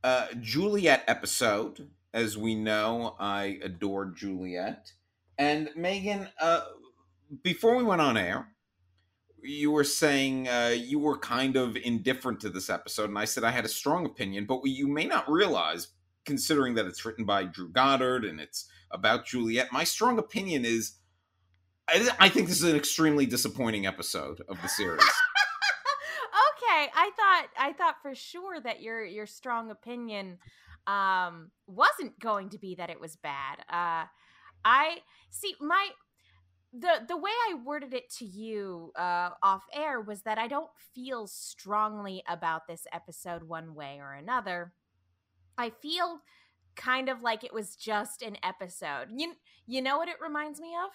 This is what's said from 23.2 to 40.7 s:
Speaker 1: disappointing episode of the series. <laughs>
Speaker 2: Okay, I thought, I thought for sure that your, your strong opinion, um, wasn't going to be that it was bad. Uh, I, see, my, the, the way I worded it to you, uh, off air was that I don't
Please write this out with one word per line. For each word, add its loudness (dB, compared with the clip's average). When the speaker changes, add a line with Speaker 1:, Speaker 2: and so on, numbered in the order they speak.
Speaker 1:
disappointing 0
episode -6
of -10
the -6
series. 0
<laughs> 6
Speaker 2:
Okay, 4
I 4
thought, 6
I 0
thought 2
for -10
sure -12
that -8
your, -8
your -10
strong -6
opinion, -10
um, 0
wasn't 2
going -2
to -16
be -10
that -8
it -12
was -14
bad. -8
Uh, -2
I, 6
see, -6
my, 0
the, 0
the -4
way -4
I -4
worded -8
it -8
to -12
you, -10
uh, 0
off 4
air -2
was -10
that -2
I -2
don't -4